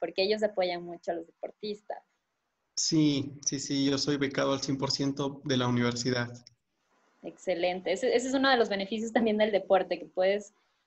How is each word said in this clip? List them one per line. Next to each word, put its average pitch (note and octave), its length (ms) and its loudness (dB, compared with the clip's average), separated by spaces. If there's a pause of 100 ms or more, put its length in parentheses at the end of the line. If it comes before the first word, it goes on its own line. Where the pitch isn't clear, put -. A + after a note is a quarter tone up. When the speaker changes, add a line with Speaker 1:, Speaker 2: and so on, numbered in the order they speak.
Speaker 1:
porque E3+ 240 -2
ellos G#3 200 2
apoyan F3+ 400 0
mucho E3+ 280 -8
a E3 40 -4
los E3 120 -8
deportistas. - 720 -10 (800)
Speaker 2:
Sí, D3 540 2 (140)
sí, C#3 140 -2
sí, C#3 300 -2
yo C#3 80 2
soy C#3+ 200 0
becado C#3 360 0
al C3 80 -2
cien C3+ 160 -2
por C3+ 140 -2
ciento C#3 540 -2
de C3+ 120 0
la B2 100 2
universidad. A#2+ 640 0 (920)
Speaker 1:
Excelente. F3+ 680 -4
Ese, F#3+ 220 2
ese B3 120 0
es C4 60 0
uno C4+ 160 4
de B3+ 80 6
los A3 120 4
beneficios G#3+ 440 -2
también A3 240 4
del G#3+ 140 4
deporte, F#3 460 2
que - 80 -12
puedes, G3 480 0 (320)